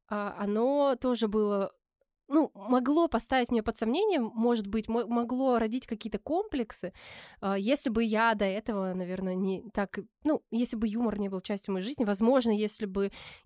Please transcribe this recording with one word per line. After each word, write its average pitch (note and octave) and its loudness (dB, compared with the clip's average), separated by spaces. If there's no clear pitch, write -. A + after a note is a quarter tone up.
а, G#3 -4
оно B3+ 2
тоже A#3+ 0
было, G3+ 0
ну, C#4+ 4
могло C4 2
поставить A#3+ 0
меня A3+ 2
под - -4
сомнение, D#4+ 2
может A3+ 0
быть, G#3+ -2
мо-, A3+ 0
могло A#3+ 2
родить A3+ -2
какие-то G#3+ -6
комплексы, D4 -4
э, G3 0
если C4 2
бы A3+ 2
я A3 2
до G3+ 0
этого, F#3+ -2
наверное, F#3 -4
не F#3+ -2
так, G3+ -4
ну, D4+ 2
если A#3 -2
бы A3 0
юмор G#3 -2
не G3 -2
был F#3 -6
частью G3+ -4
моей F#3 -2
жизни, C4 -2
возможно, A3+ 4
если G#3+ -2
бы G3 -2